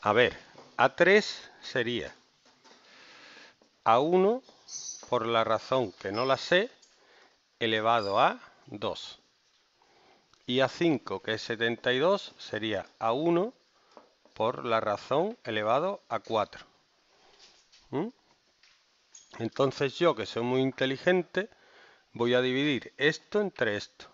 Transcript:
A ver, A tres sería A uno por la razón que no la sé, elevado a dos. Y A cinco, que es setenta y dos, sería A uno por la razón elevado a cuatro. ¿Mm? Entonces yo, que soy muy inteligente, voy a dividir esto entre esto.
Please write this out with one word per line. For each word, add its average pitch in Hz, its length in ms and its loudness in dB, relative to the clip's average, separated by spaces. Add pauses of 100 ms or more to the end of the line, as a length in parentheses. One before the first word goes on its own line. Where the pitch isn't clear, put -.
A 104 60 4
ver, 120 200 4 (440)
A 131 180 4
tres 190 420 4 (220)
sería 113 500 -4 (1700)
A 113 140 6
uno 185 440 4 (680)
por 113 160 0
la 113 180 4
razón 113 480 0
que - 200 -8
no 113 120 -2
la 135 140 2
sé, 190 320 2 (880)
elevado 110 580 2
a 196 220 2 (240)
dos. - 560 -10 (1300)
Y 127 140 0
A 131 80 4
cinco, 131 520 -2
que 110 140 -4
es 107 80 -8
setenta 117 500 -2
y 127 60 0
dos, 185 400 0
sería 107 480 -6 (120)
A 113 140 -2
uno 170 400 0 (800)
por 127 320 -2
la 113 160 0
razón 131 640 -2
elevado 123 640 0
a 113 120 -4
cuatro. - 440 -4 (1300)
¿Mm? 151 180 -4 (1300)
Entonces 131 580 -2
yo, 165 160 4
que 110 100 -6
soy 113 180 -6
muy 127 200 0
inteligente, 170 880 -2 (640)
voy 120 180 0
a 123 80 4
dividir 127 560 -2
esto 156 460 -2
entre 113 340 -2
esto. - 380 -12